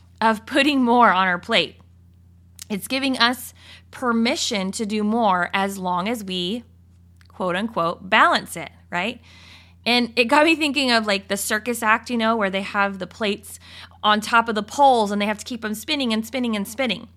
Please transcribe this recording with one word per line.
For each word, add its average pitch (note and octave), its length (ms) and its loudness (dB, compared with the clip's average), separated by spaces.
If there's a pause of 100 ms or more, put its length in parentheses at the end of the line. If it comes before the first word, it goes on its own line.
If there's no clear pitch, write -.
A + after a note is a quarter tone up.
(200)
of A3 260 -2
putting C#4 380 2
more A#3 280 6
on F#3 160 2
our F3+ 120 0
plate. F3+ 380 -2 (920)
It's G3 180 -6
giving C4 300 -2
us A#3+ 360 0 (360)
permission A#3 840 -2
to A3+ 120 -4
do G#3+ 180 -2
more G#3 500 0
as G3 240 -2
long F3+ 300 -2
as A3+ 160 -6
we, F#3+ 400 -4 (640)
quote F3+ 280 -4
unquote, F#3 540 -4
balance B3 460 2
it, D#3+ 160 -12 (180)
right? F#3+ 300 -6 (680)
And A#3+ 300 0
it B3 100 2
got D4 200 4
me E4 100 4
thinking C#4+ 360 0
of, A3 160 2
like, G3 200 -2
the G3 100 -2
circus A3 440 -4
act, A3+ 300 0
you A#3+ 60 0
know, A3+ 180 2
where G3 160 0
they F#3+ 100 -4
have G3 380 -2
the F#3 80 -8
plates - 520 -6 (440)
on G#3 180 4
top A3+ 260 2
of A3+ 60 -4
the G#3 100 -2
poles A#3+ 480 4
and G3+ 80 -2
they G#3 60 0
have G#3 140 -4
to - 60 -16
keep A#3 160 -10
them G#3+ 120 -6
spinning B3+ 400 -2
and A3 120 -2
spinning B3 300 -4
and G3+ 120 -4
spinning. A#3+ 500 -6